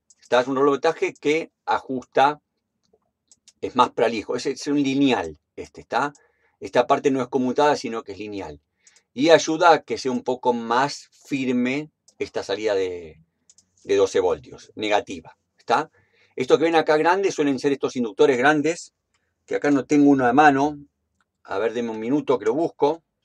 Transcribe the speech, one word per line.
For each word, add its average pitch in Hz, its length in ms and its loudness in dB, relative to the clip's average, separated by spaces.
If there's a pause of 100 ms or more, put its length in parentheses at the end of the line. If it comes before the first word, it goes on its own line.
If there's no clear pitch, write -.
(200)
¿Está? 123 200 0
Es 123 60 0
un 135 100 -4
regulador 139 240 2
de 160 80 0
voltaje 170 260 -4
que 156 380 -2 (120)
ajusta, 139 760 -2 (1200)
es - 160 -10
más 123 140 4
prolijo. 117 460 -2
Es, - 100 -6
es 135 200 -8
un 147 160 0
lineal 131 560 0 (180)
este, 85 240 -16
¿está? 131 320 -4 (480)
Esta 120 260 0
parte 139 240 2
no 131 120 -2
es 120 60 -8
conmutada, 135 480 0
sino 113 260 -8
que 101 100 -14
es 92 60 -18
lineal. 98 420 -12 (520)
Y 135 180 2
ayuda 160 420 4
a 147 100 2
que - 160 -8
sea 127 140 -4
un 120 100 -4
poco 127 300 -2
más 120 580 -4
firme 131 800 -4 (280)
esta 104 240 -8
salida 104 320 -4
de, 87 460 -6 (640)
de 98 120 0
doce 98 240 2
voltios, - 540 -4
negativa, 101 640 -4 (200)
¿está? 147 320 -4 (440)
Estos 131 240 2
que 147 60 -2
ven 165 120 2
acá 156 220 2
grandes 175 360 0
suelen 143 240 -2
ser 143 140 0
estos 135 240 -6
inductores 127 400 2
grandes, 151 580 0 (520)
que - 80 -6
acá 143 160 0
no 139 160 0
tengo 143 240 6
uno 131 160 4
a 120 80 2
mano. 147 440 4 (680)
A 98 140 -6
ver, 110 140 0
denme 117 180 -4
un 110 100 -8
minuto 135 380 -2
que 101 60 -10
lo 110 80 0
busco. 156 500 -2 (220)